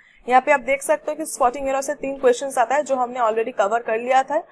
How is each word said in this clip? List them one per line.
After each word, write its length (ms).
यहाँ 120
पे 120
आप 80
देख 220
सकते 280
हो 60
कि 100
spotting 420
error 140
से 120
तीन 240
questions 400
आता 160
है, 80
जो 140
हमने 240
already 380
cover 240
कर 160
लिया 240
था। 300